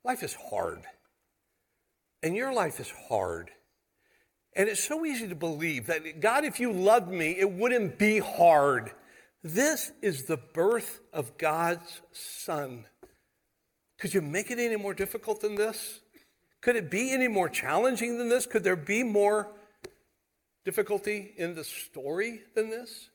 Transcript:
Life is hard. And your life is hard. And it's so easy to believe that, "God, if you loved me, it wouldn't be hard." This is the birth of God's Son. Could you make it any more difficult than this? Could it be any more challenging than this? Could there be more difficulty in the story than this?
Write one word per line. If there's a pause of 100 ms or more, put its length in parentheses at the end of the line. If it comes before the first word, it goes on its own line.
Life
is
hard. (1400)
And
your
life
is
hard. (1000)
And
it's
so
easy
to
believe
that,
"God,
if
you
loved
me,
it
wouldn't
be
hard." (480)
This (100)
is
the
birth (120)
of
God's
Son. (1120)
Could
you
make
it
any
more
difficult
than
this? (600)
Could
it
be
any
more
challenging
than
this?
Could
there
be
more (1080)
difficulty
in
the
story (120)
than
this?